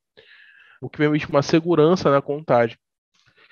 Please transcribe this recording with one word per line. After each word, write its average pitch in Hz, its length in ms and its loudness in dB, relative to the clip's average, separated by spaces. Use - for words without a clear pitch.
o 127 80 -12
que - 100 -14
permite 151 280 0
uma 143 160 0
segurança 165 680 0
na 139 120 2
contagem. 139 540 -2